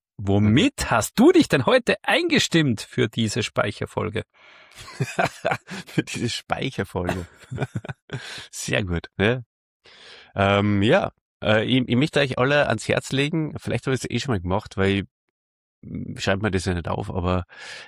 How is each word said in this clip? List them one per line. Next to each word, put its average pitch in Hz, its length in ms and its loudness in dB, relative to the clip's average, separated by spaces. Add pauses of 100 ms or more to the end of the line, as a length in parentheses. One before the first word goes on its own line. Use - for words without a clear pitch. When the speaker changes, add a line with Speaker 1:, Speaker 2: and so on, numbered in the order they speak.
(160)
Speaker 1:
womit 107 680 4
Speaker 2:
Mhm. - 60 -4
Speaker 1:
hast - 280 0
du 302 140 8
dich 359 160 6
denn 143 180 2
heute 240 360 2
eingestimmt 190 800 2
für - 280 -2
diese 113 340 -2
Speicherfolge? 104 800 -4 (500)
Speaker 2:
<laughs> - 1120 -6
Für - 160 -4
diese - 280 -4
Speicherfolge. 90 960 -6 (240)
<laughs> - 160 -6 (840)
Sehr 127 340 -4
gut, 87 240 -4 (100)
ja. 117 240 2 (920)
Ähm, 101 480 2
ja, 165 300 2 (320)
äh, 107 220 2
ich, 127 200 2
ich 117 100 0
möchte 147 240 2
euch 135 180 0
alle 143 300 2
ans 110 200 -2
Herz - 240 0
legen, 147 460 -2
vielleicht - 280 -6
habe 131 80 0
ich - 100 -4
es - 60 -2
eh 120 80 -2
schon 127 160 -4
mal 92 60 -2
gemacht, 90 380 -4
weil 98 260 2 (800)
ich, - 380 -10
schreibt 95 200 0
mir 107 80 0
das 92 140 -2
ja 95 80 -2
nicht 85 160 -4
auf, - 220 -6
aber 90 340 -2 (440)